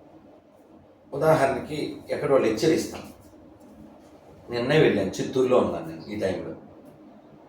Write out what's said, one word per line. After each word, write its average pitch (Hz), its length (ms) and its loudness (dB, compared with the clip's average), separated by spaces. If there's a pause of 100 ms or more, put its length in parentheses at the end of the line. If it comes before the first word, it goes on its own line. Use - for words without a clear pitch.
(1120)
ఉదాహరణకి 139 840 0 (140)
ఎక్కడో 135 280 2
లెక్చర్ 113 320 2
ఇస్తాం. - 300 -2 (1500)
నిన్నే 131 280 0
వెళ్ళాను, 104 320 4
చిత్తూరులో 127 480 0
ఉన్నాను 87 280 -2
నేను - 200 -14
ఈ 104 140 -10
టైంలో. 95 300 -4 (1000)